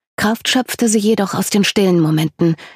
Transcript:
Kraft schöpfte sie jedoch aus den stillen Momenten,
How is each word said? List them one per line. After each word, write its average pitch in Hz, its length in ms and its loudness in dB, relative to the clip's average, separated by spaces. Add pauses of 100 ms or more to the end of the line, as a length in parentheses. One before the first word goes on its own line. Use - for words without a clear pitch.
(160)
Kraft 220 340 -2
schöpfte - 380 -2
sie 214 120 2
jedoch 202 340 0
aus - 160 -4
den 202 140 2
stillen 185 360 2
Momenten, 160 560 0 (200)